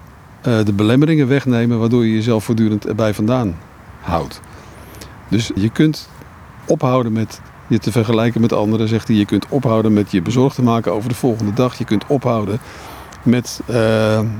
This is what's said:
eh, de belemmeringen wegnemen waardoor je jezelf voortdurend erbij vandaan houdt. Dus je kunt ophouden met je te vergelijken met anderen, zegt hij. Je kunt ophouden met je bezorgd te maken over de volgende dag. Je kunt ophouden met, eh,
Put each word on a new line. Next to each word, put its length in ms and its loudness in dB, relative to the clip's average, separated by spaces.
eh, 220 2
de 80 0
belemmeringen 560 4
wegnemen 500 2
waardoor 280 2
je 80 2
jezelf 300 0
voortdurend 420 0
erbij 280 0
vandaan 420 0
houdt. 400 -4
Dus 260 0
je 160 0
kunt 380 0
ophouden 440 0
met 280 -4
je 120 2
te 140 -4
vergelijken 480 2
met 120 2
anderen, 360 0
zegt 200 -2
hij. 80 2
Je 80 4
kunt 240 -2
ophouden 440 2
met 180 2
je 120 0
bezorgd 320 2
te 80 -2
maken 300 2
over 160 -4
de 60 -4
volgende 380 -2
dag. 260 -2
Je 60 -6
kunt 220 -4
ophouden 520 -2
met, 440 0
eh, 540 2